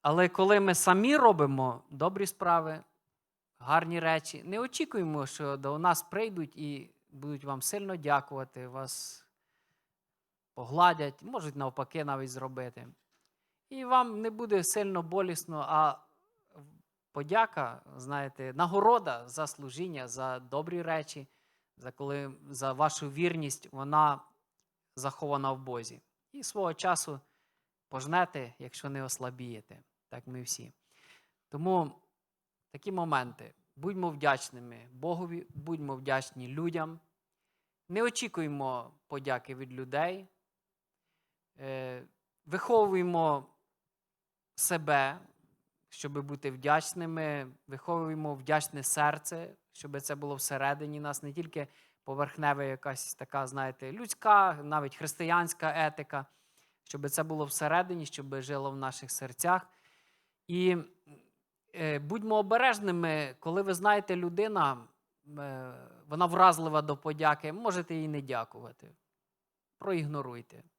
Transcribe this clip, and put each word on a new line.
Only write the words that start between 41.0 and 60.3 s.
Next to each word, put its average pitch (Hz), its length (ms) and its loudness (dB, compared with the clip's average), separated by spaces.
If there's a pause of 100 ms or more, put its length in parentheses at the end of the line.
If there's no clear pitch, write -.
Е, 131 440 -8 (420)
виховуємо 180 1000 4 (1120)
себе, 147 640 2 (680)
щоби 143 320 -8
бути 143 300 -6
вдячними, 151 960 0 (200)
виховуємо 156 680 -4
вдячне 147 480 0
серце, 151 720 0 (160)
щоби 143 300 -10
це 147 140 -6
було 143 200 -6
всередині 143 640 -2
нас, 147 240 -8
не 143 100 -10
тільки 160 340 -6 (360)
поверхнева 143 600 0
якась 135 520 -6
така, 135 320 -4
знаєте, 131 440 -6
людська, 208 600 4 (100)
навіть 147 320 -2
християнська 165 800 0
етика, 151 500 -2 (580)
щоби 143 260 -8
це 151 140 0
було 156 220 -2
всередині, 165 600 0
щоби 135 360 -10
жило 139 300 -6
в 135 60 -8
наших 131 340 -8
серцях. 170 560 -2 (800)